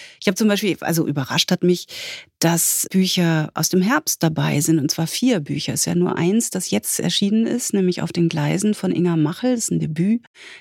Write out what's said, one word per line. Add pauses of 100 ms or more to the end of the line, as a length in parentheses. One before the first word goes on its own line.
(200)
Ich
habe
zum
Beispiel,
also
überrascht
hat
mich, (520)
dass
Bücher
aus
dem
Herbst
dabei
sind,
und
zwar
vier
Bücher.
Ist
ja
nur
eins,
das
jetzt
erschienen
ist,
nämlich
Auf
den
Gleisen
von
Inga
Machel.
Das
ist
ein
Debüt, (360)